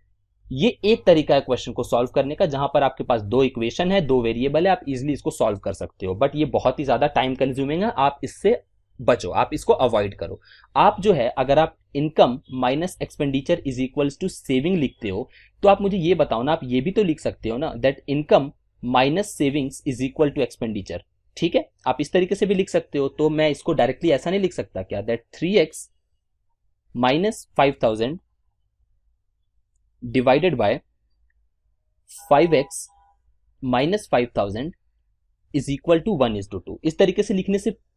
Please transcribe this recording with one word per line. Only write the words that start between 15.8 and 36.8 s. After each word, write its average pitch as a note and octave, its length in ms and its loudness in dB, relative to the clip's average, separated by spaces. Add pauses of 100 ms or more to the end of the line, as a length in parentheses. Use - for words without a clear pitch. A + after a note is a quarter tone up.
मुझे G3+ 160 -2
ये F3 180 2
बताओ B2+ 280 0
ना, C#3+ 80 0
आप E3 120 0
ये B2+ 180 0
भी E3+ 100 -2
तो G#3+ 120 0
लिख D#3+ 160 -2
सकते A2 300 -8
हो A#2 80 -6
ना, D3+ 160 -6
that C3 360 -2
income D3 400 2 (340)
minus C3+ 580 0
savings C#3 460 -2
is B2+ 200 -4
equal C#3+ 300 -2
to C3 100 -2
expenditure, G#2 520 -8 (380)
ठीक F3 180 -2
है, D4+ 140 -2 (180)
आप B2+ 140 0
इस D3+ 100 -8
तरीके F#3 240 0
से G#3 100 -2
भी G3 80 0
लिख F#3+ 160 -2
सकते - 280 -4
हो। C3+ 100 0
तो D3+ 220 0
मैं D#3 200 2
इसको D#3 240 -2
डायरेक्टली C3 380 0
ऐसा C#3+ 180 0
नहीं G3 100 0
लिख F#3 140 -2
सकता G2+ 280 -8
क्या, G2+ 200 -8
that A2+ 180 -4 (180)
three F3+ 200 -2
एक्स - 320 0 (1080)
minus D3+ 440 0 (200)
five C#3 200 4
thousand A#2 380 0 (1900)
divided C3 520 2
by G#2+ 140 2 (1600)
five D#3 220 6
एक्स - 340 -2 (760)
minus C#3 500 0
five B2 240 2
thousand G#2+ 400 -4 (760)
is C3+ 160 -4
equal D#3+ 380 0
to G#3+ 140 0
one A2+ 180 0
is G2 80 -10
to F#2+ 220 -12
two, F2+ 140 -12